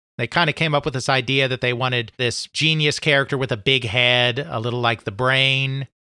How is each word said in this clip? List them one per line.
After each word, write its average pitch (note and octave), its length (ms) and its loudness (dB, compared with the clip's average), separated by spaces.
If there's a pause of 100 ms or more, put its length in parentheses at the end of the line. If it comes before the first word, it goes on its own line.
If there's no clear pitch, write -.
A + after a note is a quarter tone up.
(200)
They A#2+ 80 -2
kinda E3 260 2
came D#3 220 0
up C#3+ 100 0
with C#3 100 -4
this B2+ 140 -4
idea C3+ 380 2
that B2+ 140 -4
they B2 120 0
wanted B2 460 -2
this A#2+ 300 -2
genius D3+ 500 0
character C#3 400 0
with C3 140 -2
a A#2+ 40 -2
big B2+ 280 2
head, B2 600 2
a D#3 140 -6
little A#2 220 -4
like A#2 240 0
the A2 80 -6
Brain. C3+ 760 0 (240)